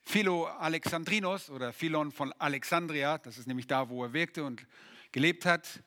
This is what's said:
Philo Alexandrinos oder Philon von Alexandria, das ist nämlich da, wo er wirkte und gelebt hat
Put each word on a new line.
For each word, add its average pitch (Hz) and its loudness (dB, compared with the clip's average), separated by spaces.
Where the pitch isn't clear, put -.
Philo 185 2
Alexandrinos 165 0
oder 127 -4
Philon 156 0
von 135 -4
Alexandria, 151 0
das 120 -14
ist 120 -12
nämlich 127 -4
da, 131 2
wo 123 -4
er 117 -6
wirkte 160 0
und 123 -8
gelebt 170 4
hat - 2